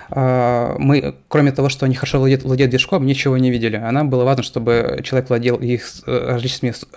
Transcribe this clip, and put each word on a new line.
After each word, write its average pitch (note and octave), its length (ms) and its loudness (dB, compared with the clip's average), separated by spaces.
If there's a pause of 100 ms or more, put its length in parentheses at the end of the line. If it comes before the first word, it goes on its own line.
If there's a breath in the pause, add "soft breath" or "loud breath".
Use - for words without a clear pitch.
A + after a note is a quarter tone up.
э, B2 720 0
мы, C#3 360 2 (120)
кроме C#3+ 240 4
того, C#3 180 0
что C3+ 160 -4
они B2+ 100 2
хорошо - 240 -2
владеют, C3 240 2
владеют C3 280 2
движком, C3 340 0
ничего C3+ 320 0
не B2+ 140 2
видели. A2+ 240 -2
А A2+ 160 -4
нам C#3+ 180 0
было B2+ 140 2
важно, B2+ 200 2
чтобы A#2+ 600 -2
человек B2+ 260 -2
владел A#2+ 280 0
их A#2+ 280 -2
с-, - 220 -16
э, B2+ 260 -2
различными A#2+ 380 -4
с-, - 260 -12